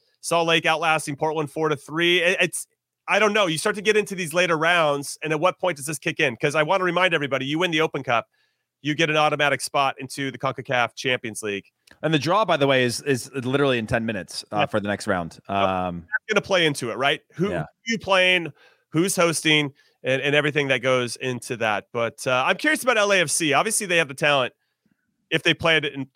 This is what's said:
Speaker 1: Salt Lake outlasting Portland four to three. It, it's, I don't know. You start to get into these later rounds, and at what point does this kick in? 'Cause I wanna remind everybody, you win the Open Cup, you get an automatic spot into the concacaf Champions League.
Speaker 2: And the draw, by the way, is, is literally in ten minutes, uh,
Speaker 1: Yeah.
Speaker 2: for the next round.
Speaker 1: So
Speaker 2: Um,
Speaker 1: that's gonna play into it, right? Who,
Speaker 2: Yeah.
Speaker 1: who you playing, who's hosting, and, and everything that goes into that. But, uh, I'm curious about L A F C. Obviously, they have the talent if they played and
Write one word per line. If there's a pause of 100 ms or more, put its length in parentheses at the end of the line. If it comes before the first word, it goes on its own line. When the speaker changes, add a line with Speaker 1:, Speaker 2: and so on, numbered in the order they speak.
(200)
Speaker 1:
Salt
Lake
outlasting
Portland
four
to
three.
It,
it's, (400)
I
don't
know.
You
start
to
get
into
these
later
rounds,
and
at
what
point
does
this
kick
in?
'Cause
I
wanna
remind
everybody,
you
win
the
Open
Cup, (560)
you
get
an
automatic
spot
into
the
concacaf
Champions
League. (360)
Speaker 2:
And
the
draw,
by
the
way,
is,
is
literally
in
ten
minutes,
uh,
Speaker 1:
Yeah.
Speaker 2:
for
the
next
round.
Speaker 1:
So
Speaker 2:
Um,
Speaker 1:
that's
gonna
play
into
it,
right? (140)
Who,
Speaker 2:
Yeah. (200)
Speaker 1:
who
you
playing, (380)
who's
hosting, (300)
and,
and
everything
that
goes
into
that.
But,
uh,
I'm
curious
about
L
A
F
C.
Obviously,
they
have
the
talent (800)
if
they
played
and